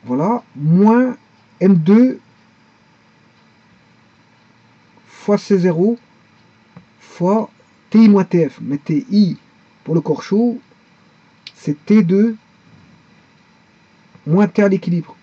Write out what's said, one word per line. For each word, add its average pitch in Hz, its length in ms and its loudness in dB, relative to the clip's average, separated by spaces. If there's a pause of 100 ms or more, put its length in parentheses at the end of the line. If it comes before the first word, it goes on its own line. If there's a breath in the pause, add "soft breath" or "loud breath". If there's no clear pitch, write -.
Voilà, 156 380 -4 (140)
moins 214 600 0 (440)
M 190 160 2
deux 214 420 2 (3000)
fois - 300 -4
C 196 220 -2
zéro 185 400 0 (1000)
fois 202 520 -4 (400)
T 214 80 2
I 226 100 6
moins 196 160 4
T 165 240 -2
F. - 140 -14
Mais 139 160 -8
T 147 320 -6
I 202 260 0 (480)
pour 156 100 -6
le 165 60 0
corps 151 220 -6
chaud, 233 360 -2 (960)
c'est - 300 -8
T 214 180 2
deux 208 340 -2 (1900)
moins 190 220 0
T 208 140 -2
à 202 60 2
l'équilibre. 175 540 -4